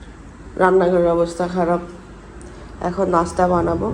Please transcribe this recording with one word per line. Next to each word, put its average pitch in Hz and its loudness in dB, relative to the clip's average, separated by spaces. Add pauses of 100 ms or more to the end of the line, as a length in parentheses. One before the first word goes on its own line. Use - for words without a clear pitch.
(600)
রান্নাঘরের 185 4
অবস্থা 170 0
খারাপ। 175 0 (1040)
এখন 180 -2 (100)
নাস্তা 170 2
বানাবো, 175 0